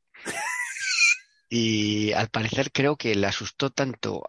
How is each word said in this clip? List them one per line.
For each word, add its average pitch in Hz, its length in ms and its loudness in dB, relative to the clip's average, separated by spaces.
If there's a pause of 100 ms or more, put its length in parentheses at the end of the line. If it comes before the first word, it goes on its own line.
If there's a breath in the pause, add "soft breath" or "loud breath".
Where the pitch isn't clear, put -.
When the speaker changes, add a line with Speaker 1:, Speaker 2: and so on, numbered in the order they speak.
(140)
Speaker 1:
<laughs> 960 440 -8 (920)
Speaker 2:
Y 107 640 2
al 107 160 0
parecer 113 440 0
creo 143 240 2
que 113 180 0
le 98 120 2
asustó 110 440 -4
tanto 113 580 -4